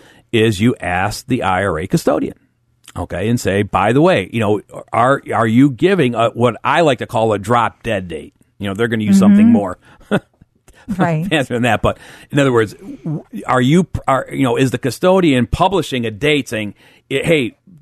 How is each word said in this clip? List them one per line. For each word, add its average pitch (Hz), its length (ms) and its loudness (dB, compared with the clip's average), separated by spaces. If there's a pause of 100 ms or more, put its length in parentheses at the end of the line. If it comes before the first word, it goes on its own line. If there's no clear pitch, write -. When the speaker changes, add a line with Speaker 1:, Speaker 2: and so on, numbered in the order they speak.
(320)
Speaker 1:
is 110 280 2
you 117 200 2
ask 92 480 -4
the 127 160 -2
I 92 220 0
R 85 140 -2
A 92 80 -8
custodian, - 520 -2 (580)
okay, 90 320 -6
and 120 100 0
say, 101 240 -2
"By 98 300 0
the 139 80 2
way, 160 320 2
you 117 60 -2
know, 104 220 0 (300)
are, 127 300 2 (120)
are 113 140 0
you 127 220 4
giving 135 460 0
a, 113 140 2
what 117 340 0
I 143 180 2
like 143 180 2
to 113 60 -8
call 113 280 0
a 101 60 -2
drop 110 440 0
dead 98 240 -4
date?" 78 260 -12 (240)
You 101 100 -8
know, 98 60 -4
they're 113 140 -2
gonna 110 160 -2
use 101 160 4
something 101 260 6
Speaker 2:
Mm-hmm. 117 80 6
Speaker 1:
more 101 240 0 (320)
<laughs> 190 120 0 (760)
Speaker 2:
Right. 170 300 -2
Speaker 1:
fancy 143 260 -2
than 117 100 -2
that. 110 180 0
But 101 180 -2 (320)
in 139 80 0
other 139 120 2
words, 113 220 2
w-, - 500 -10 (220)
are 127 160 0
you, 156 260 4 (200)
are, 131 240 0
you 139 120 -2
know, 120 140 0
is 131 140 0
the 123 60 -6
custodian 143 680 0
publishing 165 580 -2
a 110 60 -6
date 143 380 -2
saying, 104 260 -8 (340)
"Hey, 139 480 -2 (240)